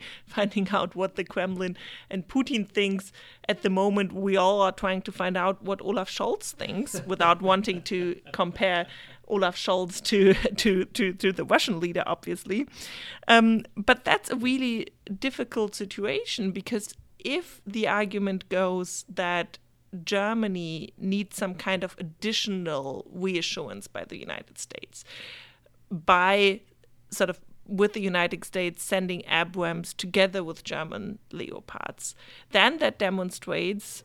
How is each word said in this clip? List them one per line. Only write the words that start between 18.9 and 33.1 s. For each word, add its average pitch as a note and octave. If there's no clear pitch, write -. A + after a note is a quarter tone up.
that F3
Germany G3
needs G3
some F#3
kind F#3
of F#3
additional E3+
reassurance E3
by -
the -
United -
States, -
by F#3+
sort F#3
of F3
with G3+
the A3
United F3
States F3
sending F#3
Abrams E3+
together F#3+
with D#3+
German D#3
Leopards, -
then A#3+
that -
demonstrates F#3